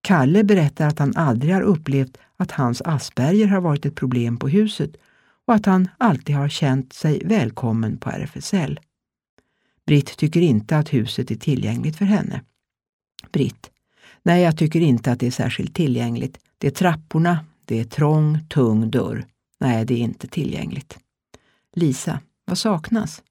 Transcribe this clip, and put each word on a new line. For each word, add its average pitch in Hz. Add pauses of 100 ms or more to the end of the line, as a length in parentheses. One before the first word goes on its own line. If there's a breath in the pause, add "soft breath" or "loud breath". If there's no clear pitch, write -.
Kalle 180
berättar 165
att 147
han 139
aldrig 147
har 190
upplevt 139 (180 soft breath)
att 185
hans 123
Asperger 165
har 196
varit 147
ett 139
problem 120
på 135
Huset 180 (500 soft breath)
och 240
att 214
han 185 (100)
alltid 151
har 143
känt 135
sig -
välkommen 113
på -
R -
F 151
S -
L. 147 (1040)
Britt 147
tycker 156
inte 151
att 151
Huset 113
är 113
tillgängligt 120
för 202
henne. - (920)
Britt: - (520 soft breath)
"Nej, 175
jag 165
tycker 160
inte 127
att 120
det 123
är 123
särskilt -
tillgängligt. 120 (200)
Det -
är 139
trapporna, 165 (200)
det 113
är 117
trång, 151
tung 113
dörr. - (340)
Nej, 117
det 123
är 117
inte -
tillgängligt." - (760 soft breath)
Lisa: 156 (240)
"Vad 180
saknas?" 208